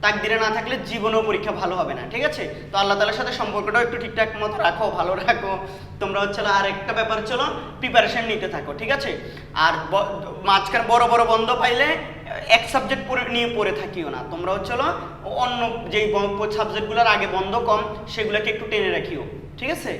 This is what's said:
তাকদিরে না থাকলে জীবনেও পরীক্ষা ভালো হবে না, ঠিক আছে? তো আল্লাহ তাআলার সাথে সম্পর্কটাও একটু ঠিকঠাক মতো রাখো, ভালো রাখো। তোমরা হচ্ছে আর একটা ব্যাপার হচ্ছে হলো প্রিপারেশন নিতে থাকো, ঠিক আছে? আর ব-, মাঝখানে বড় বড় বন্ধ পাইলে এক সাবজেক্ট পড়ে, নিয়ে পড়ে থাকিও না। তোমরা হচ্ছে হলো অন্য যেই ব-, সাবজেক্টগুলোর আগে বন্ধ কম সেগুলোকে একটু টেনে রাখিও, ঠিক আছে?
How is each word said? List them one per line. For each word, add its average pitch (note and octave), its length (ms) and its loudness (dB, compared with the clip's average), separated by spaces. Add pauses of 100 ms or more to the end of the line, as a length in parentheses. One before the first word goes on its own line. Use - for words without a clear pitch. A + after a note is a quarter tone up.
তাকদিরে G#3 400 2
না A3 140 4
থাকলে B3+ 180 -4 (140)
জীবনেও A3 400 2
পরীক্ষা G3+ 320 0
ভালো F3+ 180 -2
হবে C#3 200 0
না, B2 40 -8 (100)
ঠিক A#3+ 160 -2
আছে? B3 140 -6 (280)
তো - 100 -2
আল্লাহ G3+ 160 4
তাআলার G#3+ 220 2
সাথে B3 220 -2
সম্পর্কটাও G#3+ 440 2
একটু A#3 180 -4
ঠিকঠাক A3 260 0 (120)
মতো G#3 240 -2
রাখো, A3+ 200 2 (140)
ভালো E3+ 120 0 (160)
রাখো। G3 260 0 (480)
তোমরা G3 220 0
হচ্ছে G#3 160 -2 (200)
আর G3 140 2
একটা F#3+ 240 -4
ব্যাপার A3 220 0
হচ্ছে G#3+ 180 -4
হলো C#4+ 100 2 (320)
প্রিপারেশন A#3 520 2
নিতে F#3+ 240 -4
থাকো, C#3+ 240 -8
ঠিক A#3 180 -4
আছে? C#4 140 -4 (540)
আর E3+ 80 6 (180)
ব-, G3+ 160 2 (420)
মাঝখানে G3 420 4
বড় A#3+ 200 8
বড় A#3 120 8 (100)
বন্ধ A3 160 2 (120)
পাইলে B3 260 4 (720)
এক A#3 60 4 (100)
সাবজেক্ট C4 360 0
পড়ে, B3+ 140 -2 (120)
নিয়ে A#3+ 120 2 (100)
পড়ে G3+ 240 2
থাকিও E3 340 -6
না। B2+ 40 -6 (120)
তোমরা F3 240 -4
হচ্ছে G#3 200 -4
হলো C4+ 120 2 (560)
অন্য B3 160 0 (340)
যেই G#3+ 200 4
ব-, G3+ 440 0
সাবজেক্টগুলোর G#3+ 580 2
আগে G3 120 0 (100)
বন্ধ G3 160 -2 (140)
কম G#3+ 140 4 (320)
সেগুলোকে G#3+ 400 -2
একটু A3 180 -6
টেনে G3+ 260 2
রাখিও, D#3 260 -4 (360)
ঠিক B3+ 160 -6
আছে? B3+ 240 -8